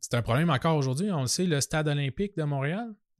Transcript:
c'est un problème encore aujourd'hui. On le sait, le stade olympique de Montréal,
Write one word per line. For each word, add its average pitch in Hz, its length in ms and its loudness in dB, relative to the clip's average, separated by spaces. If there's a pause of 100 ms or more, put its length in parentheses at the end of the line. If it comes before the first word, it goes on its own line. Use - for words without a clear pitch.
c'est - 140 -4
un 117 80 2
problème 139 260 2
encore 156 280 2
aujourd'hui. 143 340 0
On 165 100 0
le 127 60 0
sait, 180 180 0
le 147 160 2
stade 156 260 -2
olympique 143 480 -2
de 165 80 -2
Montréal, 147 480 -2 (280)